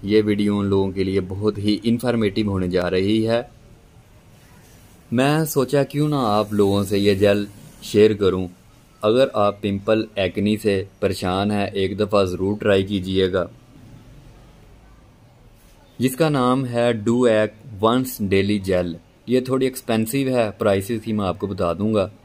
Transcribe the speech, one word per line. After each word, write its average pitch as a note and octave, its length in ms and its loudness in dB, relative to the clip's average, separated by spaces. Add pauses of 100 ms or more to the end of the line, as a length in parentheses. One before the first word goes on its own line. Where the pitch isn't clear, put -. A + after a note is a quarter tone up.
ये G#2 180 4
video G#2 360 0
उन G2+ 80 0
लोगों G2 260 0
के F#2+ 120 -2
लिए F#2+ 180 0
बहुत G2+ 360 -4
ही G#2 160 0 (120)
informative A2+ 640 0
होने F#2 180 -2
जा F2+ 200 0
रही G2 340 0
है। A2+ 160 0 (1700)
मैं C#3 360 2
सोचा C#3 380 0
क्यों D3 240 -2
ना C#3+ 200 -2
आप G#2 240 0
लोगों G2+ 320 2
से G2 140 -2
ये G2+ 160 4
gel G2+ 320 2 (380)
share G#2+ 300 4
करूं। F#2 320 0 (560)
अगर B2 340 2
आप G#2 260 0
pimple G#2+ 440 0 (120)
एक्ने G2+ 380 0
से G2+ 200 0 (260)
परेशान G2 480 -2
हैं, G2+ 220 -2
एक G2 240 -4
दफ़ा G2+ 300 2
ज़रूर F#2 320 -4
try G2 260 2
कीजिएगा, F#2+ 640 -2 (2500)
जिसका C3 320 0
नाम C3 360 0
है A#2+ 280 0
डू A#2 340 0
एक G#2+ 240 2 (280)
Once B2+ 420 0
Daily G2 380 0
Gel। F2+ 360 -2 (320)
ये B2 200 0
थोड़ी C3 180 0
expensive B2+ 680 -2
है, A2+ 160 0
prices G#2+ 500 -2
की A2+ 100 -6
मैं G#2 140 -2
आपको F2+ 200 -4
बता F#2 280 -2
दूंगा। G#2 360 0 (140)